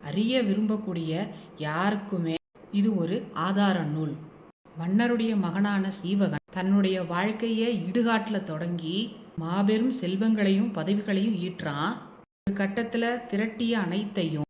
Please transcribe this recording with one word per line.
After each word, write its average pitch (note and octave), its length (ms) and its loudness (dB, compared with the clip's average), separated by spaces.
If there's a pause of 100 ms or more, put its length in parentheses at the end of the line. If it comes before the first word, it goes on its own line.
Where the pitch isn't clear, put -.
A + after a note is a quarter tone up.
அறிய A3 380 0
விரும்பக்கூடிய G3 840 -2 (300)
யாருக்குமே E3+ 760 -2 (380)
இது G3+ 240 2
ஒரு F3 380 -2
ஆதார F#3+ 480 2
நூல். D#3 300 -2 (680)
மன்னருடைய A3+ 580 2
மகனான F#3+ 560 2 (120)
சீவகன் F3 480 0
தன்னுடைய F#3+ 500 2
வாழ்க்கையை G#3+ 880 0
இடுகாட்டுல A3 540 2
தொடங்கி E3+ 720 -4 (200)
மாபெரும் G3+ 560 2
செல்வங்களையும் G3 800 2
பதவிகளையும் G3+ 640 0
ஈட்டுறான். E3+ 580 -4 (480)
ஒரு G3 160 -2
கட்டத்துல A#3 720 -2
திரட்டிய A3 460 -2
அனைத்தையும் F3+ 760 -2